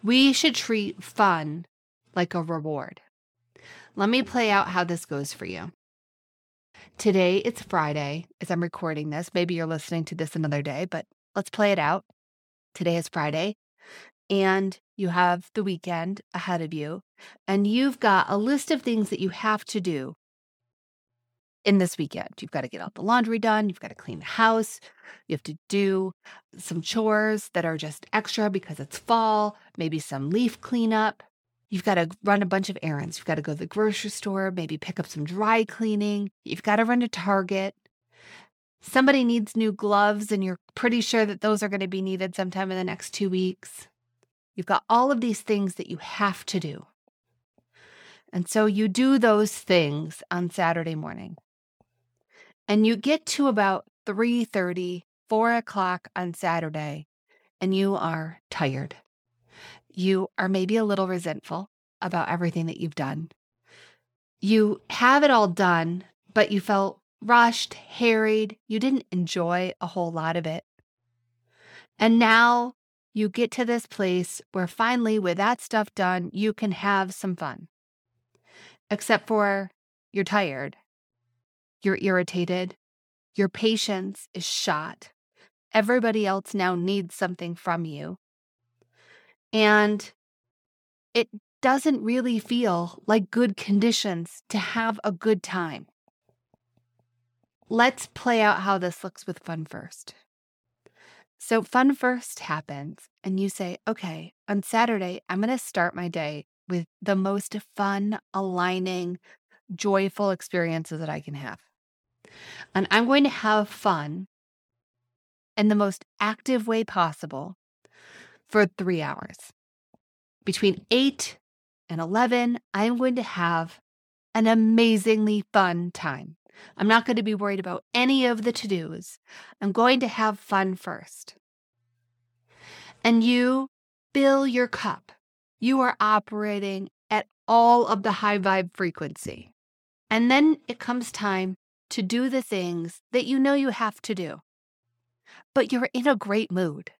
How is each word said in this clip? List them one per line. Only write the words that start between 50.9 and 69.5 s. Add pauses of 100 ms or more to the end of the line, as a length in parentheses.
morning. (1300)
And
you
get
to
about (200)
three
thirty, (240)
four
o'clock
on
Saturday, (540)
and
you
are (100)
tired. (960)
You (100)
are
maybe
a
little
resentful (320)
about
everything
that
you've
done. (1080)
You (100)
have
it
all
done, (280)
but
you
felt (200)
rushed,
harried. (120)
You
didn't
enjoy